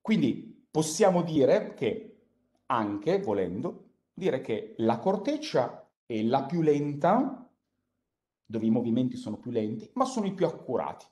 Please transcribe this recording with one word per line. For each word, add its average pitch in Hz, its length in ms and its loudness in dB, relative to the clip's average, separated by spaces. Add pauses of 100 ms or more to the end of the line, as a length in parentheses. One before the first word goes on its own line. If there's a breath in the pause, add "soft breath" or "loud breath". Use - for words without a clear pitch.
Quindi - 680 0
possiamo 175 520 4
dire 151 520 4
che, - 480 -4 (440)
anche 113 540 0
volendo, 104 680 -4 (240)
dire 151 260 -2
che - 380 -6
la 113 200 2
corteccia 196 800 0 (280)
è 110 180 -4
la 131 220 2
più 170 160 -2
lenta, 151 880 2 (960)
dove 110 220 -4
i 113 40 4
movimenti 120 460 0
sono 107 220 -8
più 127 120 -10
lenti, 110 440 -4
ma 254 100 0
sono 233 220 -4
i 190 80 -4
più 185 100 0
accurati. 90 680 -4